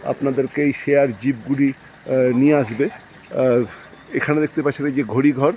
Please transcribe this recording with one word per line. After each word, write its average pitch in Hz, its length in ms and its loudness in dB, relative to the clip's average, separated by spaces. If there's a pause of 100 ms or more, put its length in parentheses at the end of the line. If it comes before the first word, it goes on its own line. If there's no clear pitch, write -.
আপনাদেরকে 131 580 -2
এই 143 100 2 (140)
শেয়ার 143 220 4 (140)
জিপগুলি, 135 480 0
আহ, 131 680 -2
নিয়ে 143 180 6
আসবে। 123 300 0
আহ, - 800 -2 (500)
এখানে 147 280 0
দেখতে 151 200 -4
পাচ্ছেন 139 240 -4
এই 147 60 -2
যে 135 120 -2
ঘড়িঘর 135 540 0